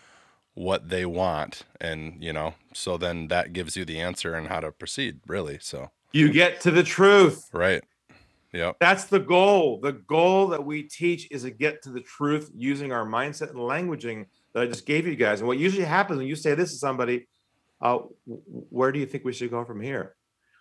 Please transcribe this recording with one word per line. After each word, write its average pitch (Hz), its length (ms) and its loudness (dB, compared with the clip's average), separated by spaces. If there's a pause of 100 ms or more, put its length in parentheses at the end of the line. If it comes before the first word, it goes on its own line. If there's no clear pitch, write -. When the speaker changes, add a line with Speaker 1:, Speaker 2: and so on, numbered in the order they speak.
(540)
Speaker 1:
what 90 360 -2
they 92 160 -2
want, 85 560 -4 (180)
and, 80 420 -8
you 82 100 -6
know, 78 240 -6 (180)
so 90 240 -4
then 85 300 -4
that 87 260 -2
gives 87 220 -8
you 92 100 -6
the 80 140 -8
answer 87 360 -6
on 80 100 -8
how 85 140 -4
to 80 100 -8
proceed, 92 560 -8
really, 78 340 -6
so. - 320 -12 (200)
Speaker 2:
You 151 180 6
get 170 320 4
to 175 80 4
the 170 120 6
truth. 190 720 6
Speaker 1:
Right. 90 280 2 (720)
Yep. 87 280 -4
Speaker 2:
That's 190 240 4
the 196 160 2
goal. 175 600 4
The 139 120 -2
goal 170 560 2
that 156 180 -4
we 151 160 -6
teach 165 480 -4
is 135 140 -8
to 127 60 -8
get 147 320 -2
to 139 80 -16
the 123 120 -10
truth 147 520 -2
using 139 380 -4
our 117 140 -2
mindset 135 440 -4
and 127 80 -12
languaging 120 680 -4 (260)
that 120 120 0
I - 20 -2
just 117 180 -8
gave 160 220 0
you 156 100 -4
guys. 107 240 2
And 113 80 -2
what 127 80 2
usually 185 300 0
happens 175 320 0
when 131 80 -4
you 151 100 -6
say 147 180 0
this 175 180 -2
to - 40 -12
somebody, 123 520 -2 (520)
uh, 123 160 2
w-, - 160 -8 (140)
w-, - 420 -14
"Where 131 240 0
do 143 60 -4
you 139 80 -2
think 135 180 -10
we 127 80 -4
should 120 180 -6
go 120 140 -4
from 117 160 -12
here?" 120 360 -8 (440)